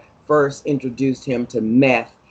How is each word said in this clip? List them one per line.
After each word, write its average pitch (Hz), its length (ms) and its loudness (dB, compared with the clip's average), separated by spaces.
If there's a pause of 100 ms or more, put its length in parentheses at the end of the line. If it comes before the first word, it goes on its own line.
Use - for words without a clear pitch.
(260)
first 143 400 0
introduced 131 600 -4
him 120 220 -4
to 117 140 -4
meth 120 540 2 (160)